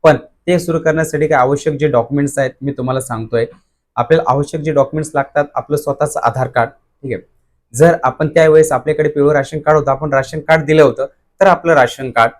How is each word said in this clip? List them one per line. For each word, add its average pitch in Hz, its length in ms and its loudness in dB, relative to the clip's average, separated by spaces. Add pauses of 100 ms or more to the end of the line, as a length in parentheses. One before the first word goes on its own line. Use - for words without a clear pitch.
पण 151 140 4
ते - 420 -4
सुरू 165 200 -4
करण्यासाठी 156 480 -2
काय 151 100 0
आवश्यक 135 380 0
जे 147 120 -2
डॉक्युमेंट्स 139 520 -2
आहेत 131 120 -2 (100)
मी 139 100 -6
तुम्हाला 127 300 -4
सांगतोय. 117 440 -4 (520)
आपल्याला 160 300 2
आवश्यक 143 340 -2
जे 151 120 -4
डॉक्युमेंट्स 143 420 -2
लागतात, 143 300 -2 (100)
आपलं 143 220 -4
स्वतःचं 147 420 -4
आधार 123 280 -2
कार्ड, 120 220 -2
ठीक - 440 -14
आहे. - 80 -8 (520)
जर 160 300 4
आपण 127 260 -2
त्यावेळेस 156 420 4
आपल्याकडे 151 380 -2
पिवळं 147 240 2
राशन 147 260 -4
कार्ड 151 180 -2
होतं, 143 140 0
आपण 139 220 -4
राशन 135 280 -2
कार्ड 160 240 0
दिलं 156 180 4
होतं, 131 240 0 (340)
तर 196 60 4
आपलं 170 260 2
राशन 131 380 0
कार्ड 117 280 2